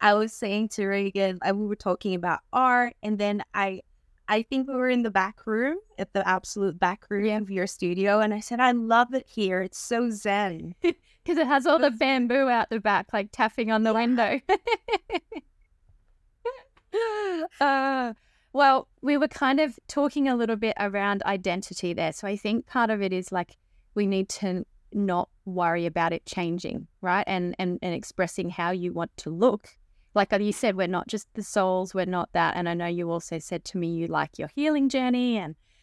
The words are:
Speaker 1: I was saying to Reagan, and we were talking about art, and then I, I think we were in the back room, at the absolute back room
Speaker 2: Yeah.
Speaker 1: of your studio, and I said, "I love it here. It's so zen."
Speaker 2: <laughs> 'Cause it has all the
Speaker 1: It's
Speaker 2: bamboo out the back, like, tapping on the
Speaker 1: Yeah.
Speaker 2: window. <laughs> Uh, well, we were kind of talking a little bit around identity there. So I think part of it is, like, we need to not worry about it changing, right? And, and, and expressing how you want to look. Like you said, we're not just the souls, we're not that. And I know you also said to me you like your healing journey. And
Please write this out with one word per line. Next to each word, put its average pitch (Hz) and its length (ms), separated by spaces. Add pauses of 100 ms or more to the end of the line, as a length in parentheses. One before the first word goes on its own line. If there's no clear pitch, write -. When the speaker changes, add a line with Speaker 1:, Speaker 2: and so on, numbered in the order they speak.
Speaker 1:
I 208 140
was 220 180
saying 208 360
to 196 180
Reagan, 196 560
and 196 160
we 208 80
were 208 100
talking 185 380
about 175 260 (120)
art, 247 400 (100)
and 214 160
then 208 240 (100)
I, 190 280 (460)
I 220 160
think 262 240
we 269 80
were 254 140
in 247 140
the 220 80
back 196 360
room, 247 300 (220)
at - 140
the 196 140
absolute 185 520
back 185 300
room 202 160
Speaker 2:
Yeah. 214 120
Speaker 1:
of 202 120
your 190 180
studio, 190 520
and 214 140
I 214 80
said, 240 180
"I 254 140
love 233 400
it 262 140
here. 190 340
It's - 180
so 240 320
zen." 196 680
Speaker 2:
<laughs> - 40 (420)
'Cause 339 120
it 302 100
has 269 200
all 320 120
the 285 80
Speaker 1:
It's 226 120
Speaker 2:
bamboo 262 500
out 233 200
the 220 100
back, 202 340
like, 208 200
tapping 220 380
on 220 120
the 226 80
Speaker 1:
Yeah. 220 80
Speaker 2:
window. 240 480
<laughs> - 20 (3000)
Uh, 269 540 (400)
well, 269 340 (140)
we 285 160
were 285 100
kind 277 320
of 294 280
talking 285 400
a 247 80
little 226 200
bit 220 240
around 202 440
identity 190 720
there. 165 200
So - 140
I 202 100
think - 280
part 233 240
of 208 120
it 190 120
is, 185 180
like, 175 260 (380)
we 208 120
need 190 220
to 185 360 (280)
not 190 360 (160)
worry 170 400
about 170 280
it - 120
changing, - 600 (140)
right? 185 260
And, 180 320
and, 180 220
and 180 120
expressing 175 560
how 175 220
you 180 220
want 170 240
to - 120
look. 202 480 (380)
Like 202 240
you 208 140
said, 208 240
we're 185 100
not 180 200
just - 260
the 214 100
souls, 185 500
we're 185 120
not 180 280
that. 170 220
And 175 140
I 170 40
know 170 140
you 175 240
also 165 280
said - 260
to - 120
me 170 160
you 165 140
like 165 320
your 151 160
healing 285 340
journey. 247 480
And 160 180 (280)